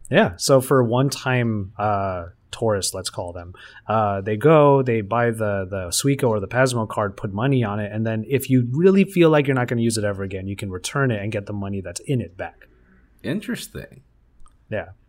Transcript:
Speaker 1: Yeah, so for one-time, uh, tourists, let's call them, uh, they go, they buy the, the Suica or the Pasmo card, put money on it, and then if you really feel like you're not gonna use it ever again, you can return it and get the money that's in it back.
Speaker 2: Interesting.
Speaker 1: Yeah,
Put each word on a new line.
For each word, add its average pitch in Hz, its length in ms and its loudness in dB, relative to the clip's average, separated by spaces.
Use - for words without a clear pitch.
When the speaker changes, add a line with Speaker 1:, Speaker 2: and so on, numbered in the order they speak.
Speaker 1:
Yeah, 156 280 2
so 135 240 4
for 131 220 4
one-time, 120 920 0
uh, 98 500 -2
tourists, 104 420 -2
let's 92 160 -8
call 87 240 -10
them, 87 200 -14
uh, 104 340 0
they 107 160 -2
go, 143 440 6
they 117 200 0
buy 117 300 0
the, 101 380 -2
the 95 200 -6
Suica 139 400 0
or 107 100 0
the 95 80 -4
Pasmo 123 400 0
card, 104 300 -2
put 101 160 -8
money 123 300 2
on 104 160 -4
it, 104 120 -6
and 110 140 -2
then 113 220 -2
if 131 220 -2
you 127 220 4
really 190 320 4
feel 175 260 4
like 151 180 4
you're 139 80 0
not 123 120 0
gonna 117 140 -2
use 113 160 0
it 104 60 -2
ever 98 200 -4
again, 95 240 -8
you 98 80 -6
can 98 160 -10
return 127 400 -2
it 104 100 -2
and 107 100 -4
get 101 160 -6
the 104 60 -8
money 98 280 -6
that's 87 200 -12
in 127 200 -2
it 85 160 -12
back. - 300 -12
Speaker 2:
Interesting. - 800 -10
Speaker 1:
Yeah, 92 200 -6